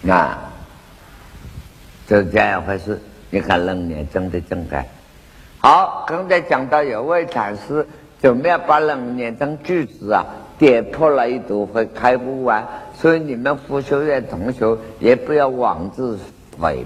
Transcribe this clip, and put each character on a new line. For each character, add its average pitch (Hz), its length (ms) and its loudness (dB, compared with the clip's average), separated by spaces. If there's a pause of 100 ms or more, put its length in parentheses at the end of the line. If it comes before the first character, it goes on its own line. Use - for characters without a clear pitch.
那， 87 360 2 (1700)
就 104 180 4
这 90 140 -2
样 101 240 2
一 80 60 -8
回 98 100 -2
事。 104 240 -6 (280)
你 98 100 -2
看 87 260 0
冷 92 220 -4
年 76 240 -8
真 92 180 -2
的 87 120 -4
真 87 260 -8
改。 71 180 -6 (760)
好， 170 460 6
刚 180 220 -6
才 175 140 4
讲 135 260 -2
到 151 160 2
有 117 200 -4
位 165 240 0
禅 104 280 -4
师 147 320 -4 (320)
怎 127 160 6
么 143 120 0
样 170 200 4
把 151 120 6
冷 131 360 -2
年 117 220 -6
真 147 260 -4
句 170 220 -2
子 104 260 -8
啊 92 140 2 (320)
跌 127 240 6
破 156 280 0
了 127 200 2
一 127 100 -4
度 104 260 -4
会 110 220 -2
开 123 300 2
悟 131 280 -6
啊， 110 220 0 (260)
所 165 220 4
以 165 40 -2
你 151 140 -6
们 135 240 -2
佛 139 220 -6
学 139 240 -2
院 139 240 0
同 98 240 -6
学 113 260 0 (220)
也 120 160 6
不 - 180 -6
要 147 140 2
妄 104 420 -2
自 117 300 -6 (420)
菲 69 240 -4